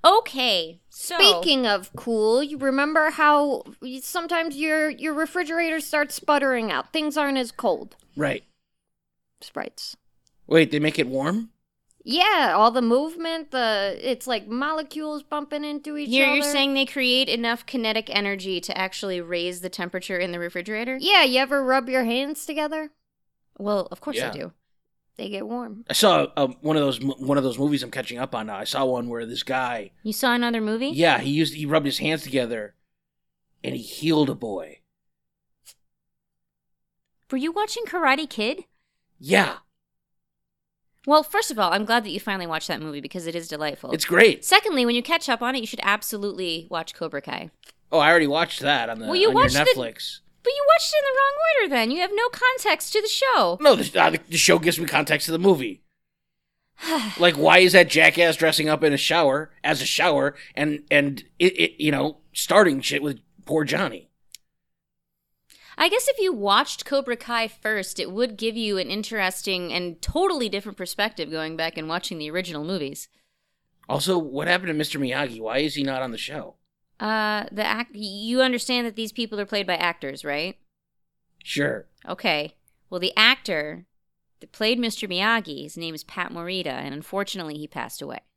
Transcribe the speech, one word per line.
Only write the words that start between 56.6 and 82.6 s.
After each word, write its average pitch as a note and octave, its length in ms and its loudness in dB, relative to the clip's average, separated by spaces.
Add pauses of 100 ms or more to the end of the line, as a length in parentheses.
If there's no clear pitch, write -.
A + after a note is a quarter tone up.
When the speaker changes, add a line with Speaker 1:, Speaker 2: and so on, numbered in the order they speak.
Speaker 1:
<sighs> C4+ 380 -4
Speaker 3:
Like, F3 160 6
why D#3+ 240 8
is F#3 140 8
that F3 160 10
jackass D#3+ 480 6
dressing D#3 320 2
up D3+ 160 2
in D3+ 80 6
a C#3 40 2
shower, D#3 540 2 (140)
as C#3+ 180 0
a A#2+ 40 -4
shower, C#3+ 500 2 (180)
and, D3 380 -2
and C#3+ 320 2 (160)
it, F3+ 180 4
it, E3 240 0
you D3+ 80 2
know, C#3+ 280 -2 (140)
starting F3 480 4
shit C#3+ 220 -4
with C#3 160 -4 (280)
poor D#3 180 0
Johnny? D3 460 -4 (1700)
Speaker 1:
I E4 120 4
guess G#4+ 200 2
if C5 120 0
you F#4+ 120 2
watched G#3 520 2
Cobra C4 320 -2
Kai A#3 320 -4
first, G#3+ 500 -6
it F3 140 -6
would A3+ 240 -2
give A3 200 -4
you G#3 220 -2
an F3+ 120 -4
interesting F#3 800 -4
and F3 280 -6
totally D#4+ 480 0
different G3+ 300 -8
perspective F#3 540 -6
going D#3+ 240 -6
back E3 200 -4
and D#3 120 -10
watching E3+ 300 -6
the D3+ 120 -8
original E3+ 340 -6
movies. D#3 440 -8 (800)
Speaker 3:
Also, C#3+ 300 -2
what D3 300 -4
happened F3+ 200 0
to D#3+ 60 -2
Mister D3+ 260 -2
Miyagi? B2+ 400 -4
Why A2 180 -2
is D3 160 -2
he D3 80 -4
not C3+ 200 -2
on B2 100 -6
the A2 60 -10
show? - 380 -12 (440)
Speaker 1:
Uh, G#3+ 500 -2
the G#3 140 -6
act-, A3+ 300 -4
you G#3 460 -4
understand B3 460 0
that A3 100 -8
these A3+ 160 -6
people A3 280 -6
are G3+ 60 -4
played G3+ 200 -4
by F3+ 100 -2
actors, D#3+ 480 -4
right? D3+ 320 -6 (840)
Speaker 3:
Sure. C3 440 -4 (220)
Speaker 1:
Okay. D#3 460 -2 (360)